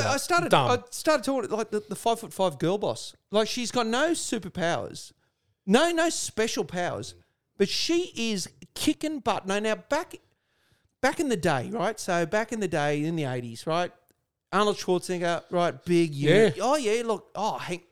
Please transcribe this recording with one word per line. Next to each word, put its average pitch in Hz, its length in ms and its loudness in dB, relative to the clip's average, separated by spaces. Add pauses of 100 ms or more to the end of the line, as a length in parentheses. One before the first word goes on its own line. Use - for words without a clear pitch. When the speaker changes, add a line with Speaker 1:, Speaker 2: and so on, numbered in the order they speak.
Speaker 1:
got. 262 60 2
Speaker 2:
I - 20 0
started, 339 340 0
Speaker 1:
Dumb. 208 200 6
Speaker 2:
I 247 80 2 (120)
started 311 340 0
talking, 262 260 -2
like, 220 200 -4
the, 208 160 -4
the 190 80 -10
five-foot-five 190 640 -2
girl 175 200 0
boss. 175 360 -6 (160)
Like, 214 160 2
she's 233 240 -4
got 240 160 0
no 269 260 2
superpowers. 170 1000 -4 (540)
No, 269 260 6
no 330 160 2
special - 560 -2
powers. 160 500 -6 (440)
But 202 100 2
she - 480 0
is 220 320 -2 (260)
kicking 302 440 -2
butt. 196 280 -4
No, 196 120 0
now, 214 160 0
back, 285 400 -4 (880)
back 277 180 2
in 311 80 -2
the 233 80 2
day, 156 340 0
right? 214 300 -4
So, 175 240 0
back 214 280 -2
in 226 80 -4
the 190 80 0
day, 147 360 0
in 170 120 -2
the 156 80 -2
eighties, 123 420 -6
right? 175 260 0 (580)
Arnold 208 280 2
Schwarzenegger, 175 720 0
right? 175 340 0
Big 170 300 2
unit. 160 420 6
Speaker 1:
Yeah. 180 80 -6
Speaker 2:
Oh, 269 120 4
yeah, 233 280 0
look. 220 300 -4
Oh, 185 240 -2
hang, 170 320 -8